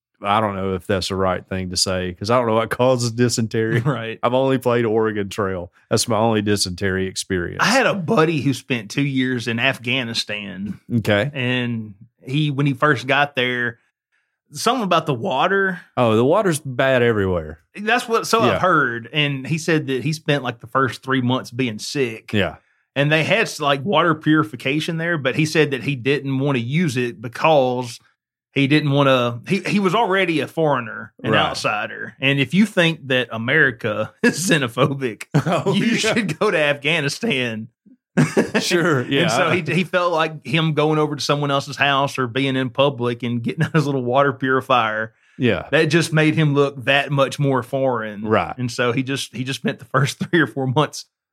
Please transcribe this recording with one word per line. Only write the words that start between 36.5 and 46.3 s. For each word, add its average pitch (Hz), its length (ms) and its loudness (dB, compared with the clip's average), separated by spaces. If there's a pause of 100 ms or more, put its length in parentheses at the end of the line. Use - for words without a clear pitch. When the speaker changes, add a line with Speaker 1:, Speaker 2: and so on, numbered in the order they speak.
Speaker 2:
Afghanistan. 139 1080 -2 (480)
<laughs> - 120 4 (320)
Speaker 1:
Sure, 165 440 0
yeah. 135 200 0
Speaker 2:
And 110 80 0
so 147 200 2
he, 160 240 -2
he 185 80 2
felt 180 280 0
like 160 320 -2
him 160 300 0
going 151 240 2
over 151 180 0
to - 60 -10
someone 147 300 0
else's 139 260 -2
house 139 400 0
or 131 80 -2
being 131 300 -2
in 131 160 -4
public 120 500 -2
and 120 220 -4
getting 156 200 -4
<laughs> - 20 2
out - 80 -4
his 151 120 2
little 139 180 -4
water 135 300 2
purifier. 117 800 0 (240)
Speaker 1:
Yeah. 110 320 0
Speaker 2:
That 160 180 4
just 160 240 0
made 156 220 2